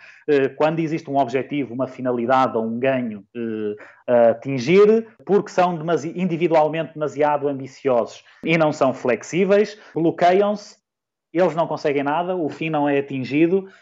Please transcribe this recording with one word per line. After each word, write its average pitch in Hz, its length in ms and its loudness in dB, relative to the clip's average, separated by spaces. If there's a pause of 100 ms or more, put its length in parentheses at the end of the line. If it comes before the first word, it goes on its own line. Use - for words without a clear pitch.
(280)
eh, 139 220 2
quando 156 300 0
existe 156 300 -6
um 139 60 -4
objetivo, 131 560 -2
uma 127 140 -4
finalidade 127 720 0
ou 113 80 0
um 113 140 -6
ganho, 123 460 -2 (100)
eh, 110 400 -6 (320)
a 117 240 6
atingir, 185 760 2 (180)
porque 202 260 0
são 180 260 0
demasi-, 156 380 -2
individualmente 160 800 0
demasiado 147 540 -2
ambiciosos 131 760 -2 (200)
e 165 140 2
não 151 140 2
são 135 200 0
flexíveis, 185 840 0 (160)
bloqueiam-se, 180 840 0 (540)
eles 165 220 2
não 160 140 -2
conseguem 143 340 -2
nada, 175 320 -2
o 165 140 -4
fim 160 220 -6
não 147 180 0
é 143 100 2
atingido, 143 720 0 (140)